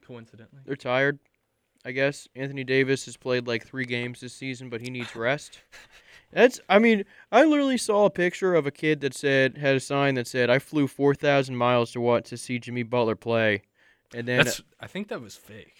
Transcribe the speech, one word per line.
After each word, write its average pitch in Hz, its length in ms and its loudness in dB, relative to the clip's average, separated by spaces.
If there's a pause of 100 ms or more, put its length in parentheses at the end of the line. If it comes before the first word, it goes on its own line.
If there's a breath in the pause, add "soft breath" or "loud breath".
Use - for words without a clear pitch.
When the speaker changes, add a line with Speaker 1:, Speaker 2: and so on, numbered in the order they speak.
Speaker 1:
coincidentally. 117 600 -20
Speaker 2:
They're 139 100 -8
tired, 135 440 0 (680)
I 127 80 -10
guess. 135 420 -2
Anthony 139 300 -8
Davis 131 400 0
has 120 120 -16
played, 127 300 -2
like, 117 180 -4
three 131 200 -8
games 123 360 -6
this 123 120 -16
season, 131 360 -12
but 117 120 -8
he 123 100 -10
needs 123 260 -10
Speaker 1:
<laughs> - 0 -
Speaker 2:
rest. 123 440 -4 (720 loud breath)
That's, 240 360 4
I 196 120 6
mean, 220 240 4 (260 loud breath)
I 247 140 6
literally 285 340 2
saw 208 280 2
a 190 40 2
picture 180 440 0
of 147 120 2
a 143 60 -2
kid 156 300 -2
that 135 120 -4
said, 135 440 2
had 139 180 2
a 131 40 0
sign 139 340 0
that 123 120 -4
said, 120 240 0
"I 131 80 4
flew 143 300 0
four 139 260 2
thousand 139 420 0
miles 120 360 2
to 123 80 -8
watch, 120 300 0
to 120 60 -12
see 123 220 -8
Jimmy 120 240 -8
Butler 113 340 0
play." 110 460 0 (520 soft breath)
And 120 120 -10
then 123 200 0
Speaker 1:
That's, - 160 -6 (180)
I 117 60 -16
think 202 220 -12
that 202 120 -8
was 104 160 -18
fake. - 440 -20